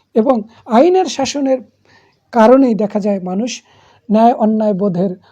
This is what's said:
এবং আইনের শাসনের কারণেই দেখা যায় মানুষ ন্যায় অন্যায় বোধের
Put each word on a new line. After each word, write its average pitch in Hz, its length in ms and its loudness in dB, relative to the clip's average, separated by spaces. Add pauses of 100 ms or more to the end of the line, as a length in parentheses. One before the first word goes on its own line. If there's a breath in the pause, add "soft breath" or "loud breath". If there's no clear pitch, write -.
(140)
এবং 226 280 0 (240 soft breath)
আইনের 349 380 2
শাসনের 269 540 -4 (760 soft breath)
কারণেই 240 420 4
দেখা 208 260 -4
যায় 196 200 -4
মানুষ 190 420 -8 (480 soft breath)
ন্যায় 226 220 4
অন্যায় 214 420 -2
বোধের 180 420 -4 (160 soft breath)